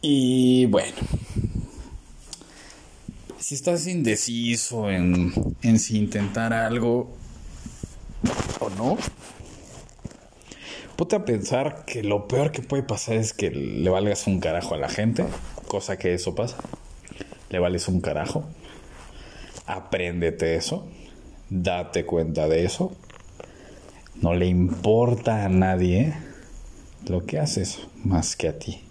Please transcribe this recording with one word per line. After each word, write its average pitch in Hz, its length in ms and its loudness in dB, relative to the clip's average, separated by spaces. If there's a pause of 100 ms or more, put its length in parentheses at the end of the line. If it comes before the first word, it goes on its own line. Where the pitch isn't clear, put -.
Y 127 640 6
bueno, 101 300 2 (2500)
si - 160 -6
estás 170 320 0
indeciso 117 1040 0
en, 90 420 4 (300)
en 113 160 8
si 110 180 2
intentar 104 560 0
algo 117 640 0 (1400)
o 110 120 -2
no, 117 260 0 (2000)
ponte - 220 2
a 190 80 0
pensar 127 600 0
que 110 200 -6
lo 104 240 2
peor 147 240 2
que 127 100 -8
puede 139 220 0
pasar 113 320 -2
es 110 160 0
que 92 180 0
le 65 400 0
valgas 101 380 2
un 95 100 4
carajo 82 360 0
a 76 40 -4
la 71 100 -2
gente, 113 360 2 (420)
cosa 98 320 -4
que 90 160 2
eso 90 220 -2
pasa. 120 220 -4 (920)
Le 92 80 -2
vales 90 300 2
un 90 120 2
carajo. 76 440 -2 (1200)
Apréndete 87 880 0
eso. 82 320 -2 (640)
Date 87 540 -2
cuenta 80 420 0
de 80 180 4
eso. 180 280 -2 (1300)
No 85 140 4
le 90 120 4
importa 101 1000 4
a 98 40 0
nadie 92 640 4 (920)
lo 90 180 -2
que - 140 -4
haces 127 420 -2 (240)
más 95 320 2
que 85 120 0
a 76 100 -4
ti. - 320 -10